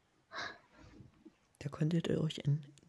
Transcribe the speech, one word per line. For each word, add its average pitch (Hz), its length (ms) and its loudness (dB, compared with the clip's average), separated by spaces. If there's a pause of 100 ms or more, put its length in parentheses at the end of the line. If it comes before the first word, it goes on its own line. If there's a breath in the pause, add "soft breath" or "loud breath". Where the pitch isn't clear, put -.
(1600 loud breath)
Da - 80 -4
könntet 160 400 2
ihr - 140 2
euch 156 240 0
einen, 147 180 4 (260)